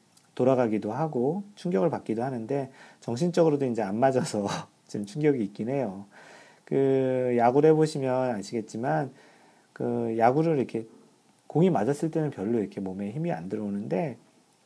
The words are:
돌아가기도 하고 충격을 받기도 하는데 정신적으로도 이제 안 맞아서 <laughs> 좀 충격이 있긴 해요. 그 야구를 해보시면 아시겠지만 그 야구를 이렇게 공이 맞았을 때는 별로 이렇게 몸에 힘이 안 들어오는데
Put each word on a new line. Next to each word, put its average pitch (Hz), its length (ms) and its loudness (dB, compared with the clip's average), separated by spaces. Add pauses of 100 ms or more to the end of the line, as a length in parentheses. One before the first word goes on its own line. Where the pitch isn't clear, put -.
(340)
돌아가기도 117 580 2
하고 151 520 -2 (100)
충격을 180 360 0
받기도 113 320 -4
하는데 127 480 -4 (300)
정신적으로도 147 680 2
이제 113 160 -2
안 101 160 -2
맞아서 120 480 2 (200)
<laughs> - 220 -20
좀 104 160 -8
충격이 147 380 0
있긴 107 260 -6
해요. 107 380 -4 (580)
그 131 720 2
야구를 127 340 6
해보시면 135 680 2
아시겠지만 120 720 -4 (640)
그 120 460 -4
야구를 147 400 4
이렇게 113 280 -4 (600)
공이 175 240 4
맞았을 143 400 0
때는 156 200 -2
별로 113 280 -2
이렇게 101 220 -4
몸에 98 320 -6
힘이 160 200 -4
안 95 160 -8
들어오는데 110 680 -4 (500)